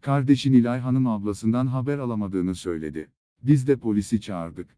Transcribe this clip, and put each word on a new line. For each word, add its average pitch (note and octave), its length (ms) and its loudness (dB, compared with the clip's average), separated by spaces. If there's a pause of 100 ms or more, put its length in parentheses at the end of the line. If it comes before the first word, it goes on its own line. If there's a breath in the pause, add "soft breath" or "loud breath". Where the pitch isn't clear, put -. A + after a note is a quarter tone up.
Kardeşi C#3 500 2
Nilay B2 280 4
Hanım B2+ 280 0
ablasından A2 600 -2
haber C3 300 -2
alamadığını G2 580 -2
söyledi. D#2+ 520 -8 (360)
Biz C3 240 4
de C#3 80 4
polisi G#2+ 460 -2
çağırdık. F2 460 -10 (100)